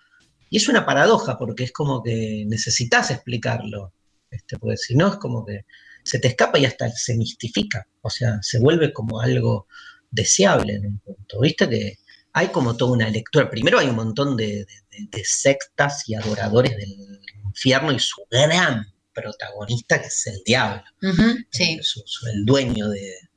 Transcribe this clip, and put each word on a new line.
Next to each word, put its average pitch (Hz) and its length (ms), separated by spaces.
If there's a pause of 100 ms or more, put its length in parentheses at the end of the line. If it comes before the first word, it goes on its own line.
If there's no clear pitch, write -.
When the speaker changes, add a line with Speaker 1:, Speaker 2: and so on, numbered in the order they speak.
(480)
Speaker 1:
y - 100
es 208 100
una 233 180
paradoja, 156 500
porque 117 280
es 127 80
como 139 300
que 110 440
necesitas 113 640
explicarlo, 107 840 (380)
este, - 280
porque 110 180
si - 180
no 165 140
es 196 80
como 117 280
que 101 220 (380)
se - 160
te 127 80
escapa - 300
y 139 60
hasta 120 260
se - 260
mistifica, - 720 (140)
o - 80
sea, 107 340
se - 180
vuelve 156 320
como 113 280
algo 117 460 (420)
deseable 120 680
en 104 120
un 101 140
punto. - 400
Viste 170 280
que 104 280 (360)
hay 175 160
como 120 280
toda 127 160
una 113 180
lectura, 113 400
primero 170 300
hay 147 80
un 117 80
montón 113 400
de, 110 100
de, 104 200 (240)
de, - 200
de 107 140
sectas - 840
y 110 60
adoradores 107 640
del - 380 (420)
infierno 143 380
y 123 80
su - 300
gran 147 560 (260)
protagonista, 107 880
que - 80
es - 180
el 98 180
diablo. 110 380 (200)
Speaker 2:
Ujú, 196 340 (140)
sí. 165 320
Speaker 1:
Su, - 220
su, - 220
el 104 180
dueño 120 440
de, 98 240 (240)